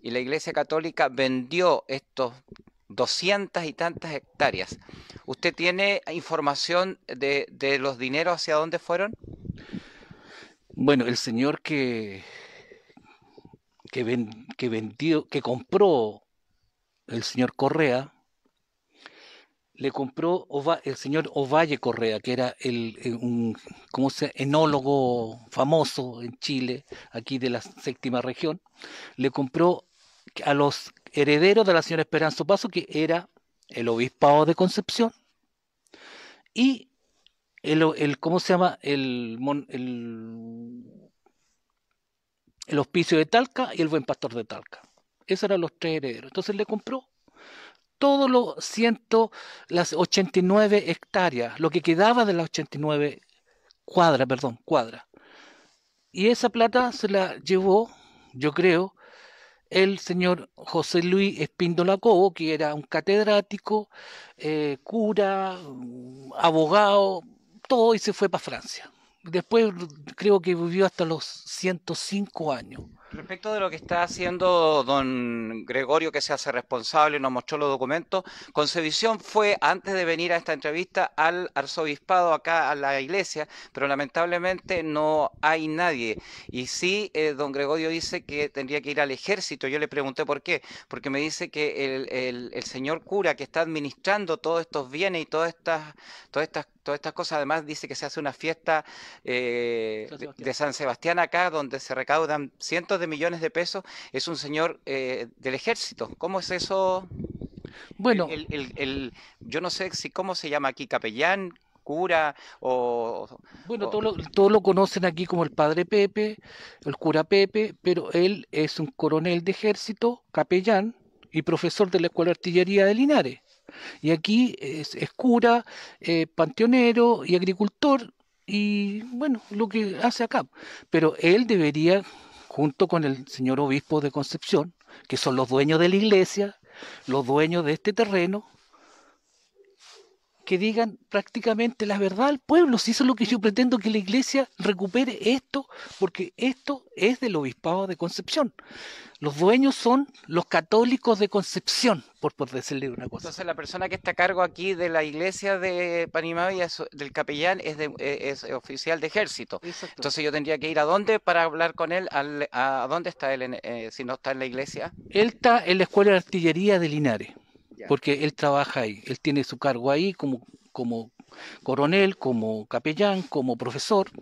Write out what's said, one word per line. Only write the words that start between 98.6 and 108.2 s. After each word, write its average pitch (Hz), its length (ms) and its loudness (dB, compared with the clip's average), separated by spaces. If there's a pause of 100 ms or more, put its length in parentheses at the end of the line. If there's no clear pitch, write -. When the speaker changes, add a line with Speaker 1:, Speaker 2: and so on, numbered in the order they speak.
Speaker 1:
eh, 120 880 -4
Speaker 2:
San 147 100 -18
Speaker 1:
de, - 60 -12
Speaker 2:
Sebastián. 139 200 -16
Speaker 1:
de 127 100 -4
San 143 200 -2
Sebastián 151 460 -2
acá, 175 300 0
donde 139 280 -6
se 131 160 -10
recaudan 147 640 -2
cientos 175 420 -4
de 170 40 -4
millones 165 380 -4
de 160 80 -2
pesos, 175 340 -4 (280)
es 131 160 -6
un 165 80 -6
señor, 151 500 -4
eh, 127 500 -6
del 131 180 -6
ejército. - 640 -6
¿Cómo 185 240 -6
es - 100 -10
eso? 185 560 -2 (920)
Speaker 2:
Bueno. 196 320 0